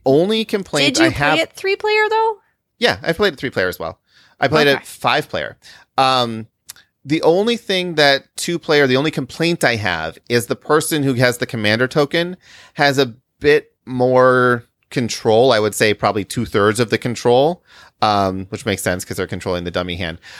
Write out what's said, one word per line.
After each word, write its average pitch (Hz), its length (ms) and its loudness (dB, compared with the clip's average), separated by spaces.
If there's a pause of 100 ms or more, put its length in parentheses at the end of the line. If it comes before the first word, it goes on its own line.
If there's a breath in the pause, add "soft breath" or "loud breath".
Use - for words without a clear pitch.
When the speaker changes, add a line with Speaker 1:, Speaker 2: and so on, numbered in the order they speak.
Speaker 1:
only 190 400 2
complaint 214 520 -2
Speaker 2:
Did 320 60 2
you 330 40 6
Speaker 1:
I 320 40 2
have 294 240 0
Speaker 2:
play 320 80 0
it 320 100 -8
three-player, 427 560 -2
though? 440 300 -2 (400)
Speaker 1:
Yeah, 226 260 0
I 160 80 -2
played 190 220 0
it - 40 -16
three-player 107 300 -4
as 87 100 -8
well. 82 220 -10 (400 soft breath)
I - 80 2
played 151 180 2
Speaker 2:
Okay. 135 140 2
Speaker 1:
it - 60 -16
five-player. 120 720 -4 (400 loud breath)
Um, 123 520 0 (560 soft breath)
the 147 180 -2
only 208 340 2
thing 180 380 -4
that 143 300 2 (120)
two-player, 156 520 0
the 127 80 2
only 147 160 0
complaint 165 500 -4
I 123 140 2
have 85 420 -4 (100)
is 120 200 0
the 120 80 -4
person 151 480 -2
who 135 100 0
has 123 240 2
the 120 80 -4
commander 113 400 0
token 170 500 -2 (380 loud breath)
has 143 240 2
a 127 160 0 (240)
bit 147 340 2 (140)
more 127 760 2 (260)
control. 120 640 2
I 107 80 2
would 107 140 0
say 107 180 2
probably 101 320 -2
two-thirds 107 560 0
of 113 100 0
the 113 80 2
control, 131 640 0 (380 soft breath)
um, 98 460 0
which - 180 -10
makes 98 180 -2
sense 92 220 -2
'cause 95 140 -8
they're 95 80 -4
controlling 87 380 -6
the 87 60 -6
dummy 90 260 -4
hand. 87 220 -8 (220 loud breath)